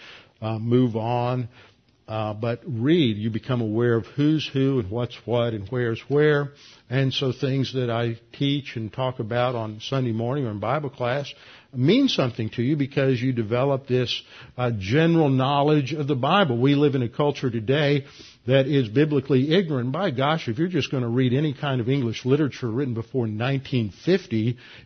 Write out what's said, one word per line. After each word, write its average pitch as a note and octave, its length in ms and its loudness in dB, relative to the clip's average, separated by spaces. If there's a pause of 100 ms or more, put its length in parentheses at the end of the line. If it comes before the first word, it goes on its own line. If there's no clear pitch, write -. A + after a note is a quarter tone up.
(420)
uh, A2 180 -4
move A#2 380 2
on. A#2+ 500 -2 (600)
Uh, G#2+ 260 -4
but A#2 320 -4
read, B2 520 2
you G#2+ 120 -4
become A#2+ 320 -2
aware A#2 340 2
of G#2+ 100 0
who's D3+ 480 0
who C3+ 260 2
and F#2+ 120 -4
what's A#2 240 -4 (100)
what A#2+ 280 0
and G2 160 -6
where's A#2+ 380 -2
where. D3 440 2 (380)
And C3 240 2
so C3+ 180 0
things C3+ 420 -2
that B2+ 160 -2
I A#2 280 -2 (160)
teach C#3 420 -4
and A2 180 -8
talk C3 260 -4
about B2 360 0
on G#2+ 260 -8
Sunday B2+ 300 -2
morning A#2+ 340 -2
or A2 60 -4
in G#2 80 -6
Bible C3 320 -4
class C3 420 -4 (400)
mean F3 340 4
something A#2+ 440 -2
to - 100 -4
you C#3 160 0
because C3+ 440 0
you C3 120 0
develop B2 540 0
this, B2 360 -2 (340)
uh, B2 200 0
general D#3 520 4
knowledge C#3+ 640 2
of D3+ 140 -4
the D3 80 0
Bible. C#3 420 2
We C#3 180 4
live C#3+ 200 4
in C3 60 0
a A#2 80 -2
culture D3 400 -2
today C3+ 560 0 (420)
that C3+ 200 4
is C#3 200 2
biblically C#3 640 2
ignorant. D3+ 380 0
By F3 200 -2
gosh, C#3 360 -2
if A2 100 -4
you're E3+ 120 0
just E3+ 200 -2
gonna B2 200 -2
read B2 240 2
any D3 200 0
kind C3+ 280 -2
of A2 80 -2
English C3 340 -2
literature C3 460 0
written B2 240 -2
before A2+ 340 -4
nineteen A#2+ 640 -2 (140)
fifty, A#2 520 0 (280)